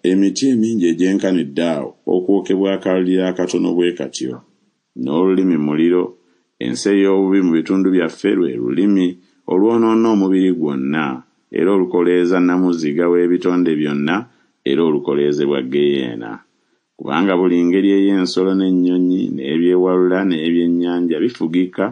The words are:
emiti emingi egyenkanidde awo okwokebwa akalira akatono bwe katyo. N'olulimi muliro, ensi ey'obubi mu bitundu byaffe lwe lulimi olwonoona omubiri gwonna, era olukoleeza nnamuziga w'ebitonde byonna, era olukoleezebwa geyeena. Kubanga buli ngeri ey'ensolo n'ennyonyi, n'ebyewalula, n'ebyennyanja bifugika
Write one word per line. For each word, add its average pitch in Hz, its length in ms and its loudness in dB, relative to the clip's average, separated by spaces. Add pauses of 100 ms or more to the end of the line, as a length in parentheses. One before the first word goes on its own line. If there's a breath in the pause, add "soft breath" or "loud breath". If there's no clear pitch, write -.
emiti 95 460 0
emingi 113 380 0
egyenkanidde 87 760 -2
awo 76 260 -4 (160)
okwokebwa 95 680 0
akalira 92 540 0
akatono 90 460 -2
bwe 87 180 0
katyo. 65 440 -10 (600)
N'olulimi 87 640 0
muliro, 80 460 2 (580)
ensi 64 280 -4
ey'obubi 98 520 2
mu 90 100 2
bitundu 92 400 0
byaffe 90 440 0
lwe 85 200 0
lulimi 90 520 0 (400 soft breath)
olwonoona 113 680 2
omubiri 95 400 2
gwonna, 71 720 -4 (280)
era 87 220 0
olukoleeza 90 680 2
nnamuziga 87 680 0
w'ebitonde 87 680 2
byonna, 73 400 -2 (500 soft breath)
era 80 180 0
olukoleezebwa 71 760 0
geyeena. 65 680 -2 (640)
Kubanga 87 400 -2
buli 90 300 2
ngeri 95 260 2
ey'ensolo 95 640 0
n'ennyonyi, 90 680 0 (140)
n'ebyewalula, 90 880 0
n'ebyennyanja 87 960 -2
bifugika 92 720 -2